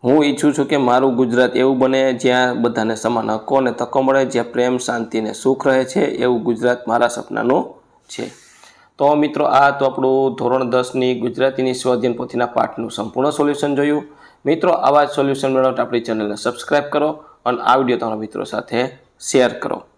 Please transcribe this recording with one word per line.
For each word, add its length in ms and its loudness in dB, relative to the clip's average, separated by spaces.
હું 200 6
ઈચ્છું 300 2
છું 120 0
કે 100 0
મારું 380 2
ગુજરાત 420 2
એવું 220 2
બને 340 2
જ્યાં 500 0
બધાને 320 0
સમાન 360 -2
હક્કો 260 -2
અને 160 2
તકો 300 -2
મળે, 220 2
જ્યાં 280 -4
પ્રેમ, 260 0
શાંતિ 400 -4
અને 140 -4
સુખ 340 0
રહે 180 4
છે. 160 -2
એવું 420 0
ગુજરાત 460 -2
મારા 200 2
સપનાનું 680 -2
છે. 220 -10
તો 160 4
મિત્રો, 300 0
આ 260 4
તો 140 -2
આપણું 500 0
ધોરણ 360 -2
દસની 500 0
ગુજરાતીની 540 -2
સ્વ 180 -2
અધ્યયન 240 0
પોથીના 300 -2
પાઠનું 440 -4
સંપૂર્ણ 400 -2
સોલ્યુશન 440 0
જોયું. 300 0
મિત્રો, 260 2
આવા 320 4
જ 40 -4
સોલ્યુશન 400 -2
મેળવવા 220 2
માટે 120 -2
આપણી 180 -2
ચેનલને 360 -4
સબસ્ક્રાઇબ 480 -2
કરો 400 -2
અને 140 -2
આ 160 4
વીડિયો 220 2
તમારા 180 -4
મિત્રો 280 -8
સાથે 540 -4
શેર 380 2
કરો. 260 -8